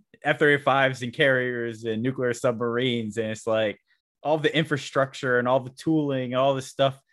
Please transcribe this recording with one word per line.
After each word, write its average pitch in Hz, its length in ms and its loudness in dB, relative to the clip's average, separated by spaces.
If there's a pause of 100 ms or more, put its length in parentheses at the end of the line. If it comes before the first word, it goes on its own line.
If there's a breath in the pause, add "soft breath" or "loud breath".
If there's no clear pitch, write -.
(240)
F 143 140 0
thirty-fives 135 640 2
and 123 100 -4
carriers 123 720 0
and 113 200 -2
nuclear 127 300 -2
submarines. 117 840 -2
And 110 140 -4
it's - 160 -8
like 110 320 0 (420)
all 151 160 0
the 151 180 0
infrastructure 135 840 0
and 123 80 0
all 131 120 4
the 127 120 -6
tooling, 139 640 -2
all 135 180 4
the 135 80 -4
stuff 135 380 0 (140)